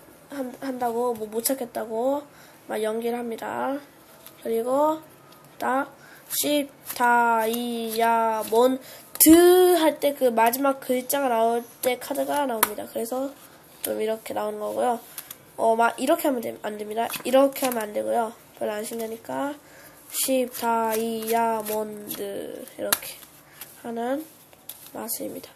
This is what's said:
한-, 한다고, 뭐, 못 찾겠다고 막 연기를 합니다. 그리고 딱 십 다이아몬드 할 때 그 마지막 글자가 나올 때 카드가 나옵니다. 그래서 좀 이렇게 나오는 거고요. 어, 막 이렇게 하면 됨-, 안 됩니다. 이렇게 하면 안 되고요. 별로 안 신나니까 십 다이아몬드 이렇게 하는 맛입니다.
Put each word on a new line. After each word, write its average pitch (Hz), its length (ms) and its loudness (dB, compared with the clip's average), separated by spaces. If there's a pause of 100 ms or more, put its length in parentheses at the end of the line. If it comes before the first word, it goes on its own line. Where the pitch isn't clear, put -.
(300)
한-, 269 300 -10
한다고, 247 540 -2
뭐, 220 120 -8
못 220 180 -6
찾겠다고 240 800 -2 (460)
막 214 140 -4
연기를 226 360 -4
합니다. 233 600 -6 (640)
그리고 262 580 0 (580)
딱 269 400 -2 (340)
십 294 380 0 (240)
다이아몬드 226 1800 2 (1000)
할 302 180 4
때 277 160 2
그 254 160 2
마지막 254 500 2
글자가 254 480 -2
나올 233 360 2 (180)
때 247 160 0
카드가 277 480 -2
나옵니다. 220 460 0
그래서 254 400 -6 (500)
좀 214 180 -4
이렇게 220 320 -6
나오는 214 280 -6
거고요. 220 400 -2 (560)
어, 226 180 2
막 233 260 2
이렇게 311 280 2
하면 254 120 -2
됨-, 226 220 -8
안 214 160 -8
됩니다. 214 300 -6 (160)
이렇게 269 420 4
하면 240 160 -2
안 208 100 -8
되고요. 220 400 -2 (240)
별로 220 160 -4
안 214 120 -6
신나니까 233 720 -8 (680)
십 254 280 0
다이아몬드 220 2000 -4 (140)
이렇게 - 380 -6 (640)
하는 240 420 -4 (680)
맛입니다. - 640 -10